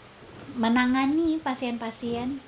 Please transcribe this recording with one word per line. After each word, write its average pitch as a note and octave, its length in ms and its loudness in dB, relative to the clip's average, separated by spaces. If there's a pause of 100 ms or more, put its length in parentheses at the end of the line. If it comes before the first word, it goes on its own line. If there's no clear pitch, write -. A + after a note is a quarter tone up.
(560)
menangani C4+ 840 4
pasien-pasien. A#3+ 1080 -4